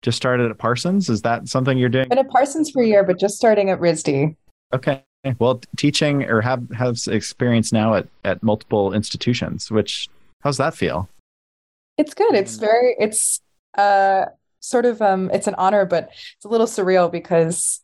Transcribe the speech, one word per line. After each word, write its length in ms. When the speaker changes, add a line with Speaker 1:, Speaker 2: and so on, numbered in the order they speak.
Speaker 1:
Just 160
started 340
at 60
Parsons. 540
Is 120
that 240
something 300
you're 140
doing? 180
Speaker 2:
Been 80
at 140
Parsons 400
for 120
a 40
year, 180
but 140
just 180
starting 320
at 120
risd. 540
Speaker 1:
Okay. 320
Well, 180
t-, 200
teaching 460
or 180
have, 300
have 240
s-, 140
experience 640
now 260
at, 120
at 180
multiple 520
institutions, 760
which, 380
how's 140
that 180
feel? 320
Speaker 2:
It's 160
good. 200
It's 220
Speaker 1:
Mm. 40
Speaker 2:
very, 380
it's, 440
uh, 480
sort 260
of, 160
um, 320
it's 140
an 100
honor, 260
but 240
it's 100
a 20
little 180
surreal 460
because 720